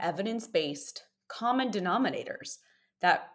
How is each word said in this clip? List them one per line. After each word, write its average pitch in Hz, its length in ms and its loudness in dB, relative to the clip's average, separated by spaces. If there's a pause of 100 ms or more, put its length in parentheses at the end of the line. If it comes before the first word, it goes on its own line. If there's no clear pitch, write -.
evidence-based 170 1000 -2 (260)
common 247 400 0
denominators 196 880 -2 (420)
that - 360 4